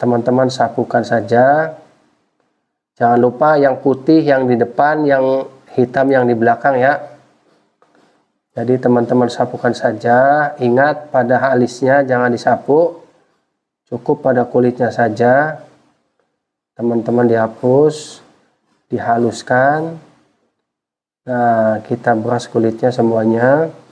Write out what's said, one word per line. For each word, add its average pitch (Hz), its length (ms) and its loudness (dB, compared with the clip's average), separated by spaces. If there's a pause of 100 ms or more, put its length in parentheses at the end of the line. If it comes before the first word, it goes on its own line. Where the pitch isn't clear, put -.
teman-teman 123 480 0
sapukan 117 560 -2
saja. 123 720 0 (1200)
Jangan 120 240 2
lupa 143 400 2
yang 131 160 2
putih 143 480 2
yang 131 240 2
di 123 80 2
depan, 147 480 0
yang 135 400 0 (320)
hitam 127 320 0
yang 127 160 2
di 120 80 2
belakang 123 480 0
ya. 143 160 2 (1600)
Jadi 120 240 -2
teman-teman 123 480 2
sapukan 123 460 -4
saja. 131 800 0 (100)
Ingat 135 480 0
pada 135 400 0
alisnya 131 560 0
jangan 123 240 0
disapu, 135 720 0 (880)
cukup 143 320 -4
pada 127 240 0
kulitnya 123 480 0
saja. 123 680 0 (1120)
Teman-teman 117 500 -2
dihapus, 123 960 0 (720)
dihaluskan. 127 1040 -2 (1300)
Nah, 113 640 0
kita 120 260 -2
brush 117 380 -4
kulitnya 113 400 -2
semuanya. 117 800 0 (200)